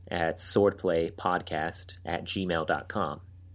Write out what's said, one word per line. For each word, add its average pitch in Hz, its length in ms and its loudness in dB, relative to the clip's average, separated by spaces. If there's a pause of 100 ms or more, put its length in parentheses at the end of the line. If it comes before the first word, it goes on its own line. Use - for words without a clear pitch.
at 82 300 0
swordplaypodcast 85 1600 2 (100)
at 87 180 -4
gmail 87 420 0
dot 80 220 -2
com, 78 320 -2 (340)